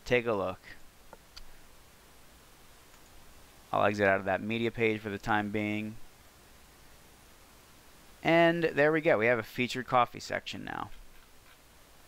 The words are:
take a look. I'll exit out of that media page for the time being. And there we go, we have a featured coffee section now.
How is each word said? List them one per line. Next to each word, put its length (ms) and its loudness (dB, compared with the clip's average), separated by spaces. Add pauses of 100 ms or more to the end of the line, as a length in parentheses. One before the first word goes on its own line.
take 220 2
a 80 0
look. 260 -4 (3000)
I'll 140 2
exit 200 2
out 120 4
of 80 -6
that 160 0
media 280 -2
page 300 -2
for 80 -10
the 80 -6
time 320 -2
being. 460 -4 (2250)
And 420 4
there 280 4
we 80 2
go, 160 4
we 100 2
have 120 4
a 40 -2
featured 440 -6
coffee 340 2
section 460 -8
now. 240 -10 (1160)